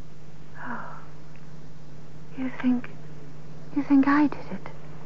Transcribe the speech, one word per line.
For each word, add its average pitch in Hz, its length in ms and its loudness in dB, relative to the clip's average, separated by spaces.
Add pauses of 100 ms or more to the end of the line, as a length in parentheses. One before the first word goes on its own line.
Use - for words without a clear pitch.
(680)
Oh. - 300 -2 (1400)
You 262 140 -2 (100)
think... 247 280 4 (880)
You 277 80 2
think 277 240 8
I 294 180 6
did - 240 -2
it? - 180 -2 (380)